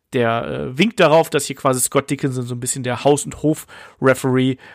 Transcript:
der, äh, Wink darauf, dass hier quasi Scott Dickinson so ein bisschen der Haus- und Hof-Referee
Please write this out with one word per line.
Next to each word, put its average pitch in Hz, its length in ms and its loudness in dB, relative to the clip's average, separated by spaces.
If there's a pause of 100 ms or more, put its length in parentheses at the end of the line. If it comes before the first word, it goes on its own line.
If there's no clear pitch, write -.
(120)
der, 117 320 0
äh, 131 340 -6
Wink 220 180 0
darauf, 160 340 4
dass 147 140 -2
hier 135 120 -10
quasi 127 240 0
Scott - 300 -2
Dickinson 131 340 -4
so 123 100 -8
ein 120 60 -8
bisschen 127 220 -6
der 120 220 -4
Haus- 143 200 2
und - 180 -14
Hof-Referee 131 1120 0 (180)